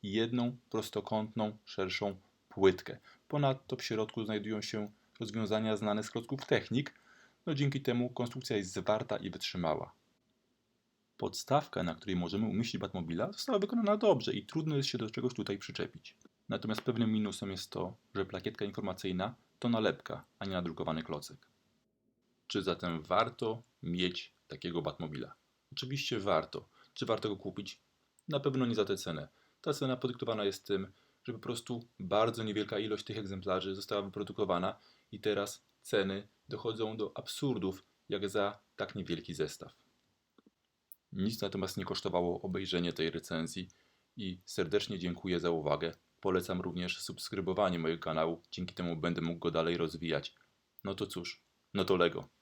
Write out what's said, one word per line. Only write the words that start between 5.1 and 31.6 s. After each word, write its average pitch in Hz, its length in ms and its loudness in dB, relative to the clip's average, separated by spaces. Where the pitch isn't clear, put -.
rozwiązania 107 560 2
znane 104 280 2
z - 80 -6
klocków 127 340 -4
Technik, 131 480 2
no 165 80 0
dzięki 139 280 2
temu 123 280 4
konstrukcja 120 480 -2
jest 92 160 -2
zwarta 107 440 2
i 98 120 -4
wytrzymała. - 640 0
Podstawka, 98 640 0
na 82 120 -2
której 101 200 -2
możemy 170 320 0
umieścić 104 340 0
Batmobila, 92 500 -2
została 214 280 0
wykonana 208 380 2
dobrze 208 360 4
i 101 120 -4
trudno 156 320 0
jest 135 120 0
się 123 80 -2
do 110 120 0
czegoś 123 240 0
tutaj 101 240 -2
przyczepić. - 580 -8
Natomiast 107 320 -2
pewnym 113 300 4
minusem 104 400 0
jest 95 180 -6
to, 92 280 -4
że 98 100 2
plakietka 95 400 -4
informacyjna 98 720 -2
to 120 100 0
nalepka, 110 560 2
a 101 60 -4
nie 98 60 -2
nadrukowany 82 520 0
klocek. 76 440 -8
Czy 104 140 2
zatem 85 400 0
warto 113 640 2
mieć 87 500 0
takiego 85 340 -4
Batmobila? 76 540 -6
Oczywiście 131 480 -4
warto. 90 500 0
Czy - 120 -4
warto 110 240 2
go 98 80 -2
kupić? - 420 -8
Na 151 120 0
pewno 131 260 2
nie 117 100 2
za 104 100 4
tę 101 120 0
cenę. 76 300 -4
Ta 151 120 0
cena 131 240 0
podyktowana 117 460 -2
jest 98 240 -2
tym, 95 240 0
że 123 100 -6
po 110 60 -8
prostu 117 480 -6